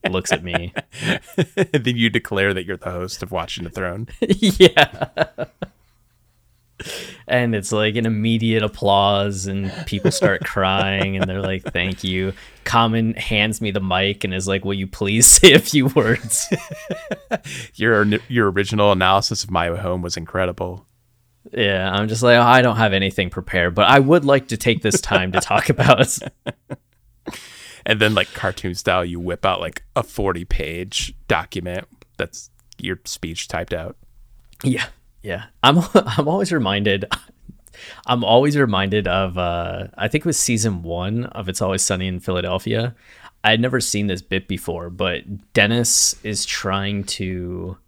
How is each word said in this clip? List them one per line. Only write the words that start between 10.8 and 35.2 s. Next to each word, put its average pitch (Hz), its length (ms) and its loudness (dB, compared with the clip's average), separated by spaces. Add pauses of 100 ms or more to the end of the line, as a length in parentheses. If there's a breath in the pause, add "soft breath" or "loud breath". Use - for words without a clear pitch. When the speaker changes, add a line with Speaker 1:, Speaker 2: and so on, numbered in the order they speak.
Speaker 1:
and 95 100 -2
they're 95 140 -4
like, 95 220 -4
"Thank 92 400 -4
you." 92 300 -2 (320 loud breath)
Common 113 500 2
hands 107 460 0
me 107 100 -2
the 101 100 -2
mic 95 420 -2
and 98 100 -4
is 92 140 -4
like, 95 160 0
"Will 98 120 -4
you 95 100 -6
please 104 420 0
<laughs> - 120 10
say 170 140 10
a 160 60 10
few 135 280 2
words?" 117 580 0 (640)
<laughs> - 640 -10
Speaker 2:
Your, 107 320 2 (240)
your 113 220 2
original 101 400 2
analysis 95 520 2
of - 60 -10
My 87 220 -2
Way 87 80 -6
Home 90 240 -4
was 87 140 -8
incredible. 90 680 -6 (640)
Speaker 1:
Yeah, 95 400 0
I'm 101 160 0
just 110 160 -2
like, 120 140 8
Oh, 120 40 6
I 123 200 8
don't 120 160 2
have 110 160 2
anything 95 360 0
prepared, 87 440 -2
but 101 160 4
I 139 100 8
would 143 260 4
like 139 240 2
to 113 80 -4
take 113 240 0
this 98 200 2
time 92 300 0
to 90 100 0
talk - 280 -2
<laughs> - 0 -
about - 500 2 (1700 loud breath)
Speaker 2:
And 110 120 2
then, 110 140 4
like, 92 200 0
cartoon 90 420 -6
style, 90 280 0
you 87 160 -6
whip 87 260 -6
out, 90 160 0
like, 82 200 -10 (140)
a 120 80 0
forty-page 87 1120 -6 (120)
document 87 600 -4 (300)
that's - 340 -10 (260)
your 92 280 -8
speech - 420 -10
typed 87 260 -6
out. 82 220 -10 (680)
Speaker 1:
Yeah, 127 220 -2 (380)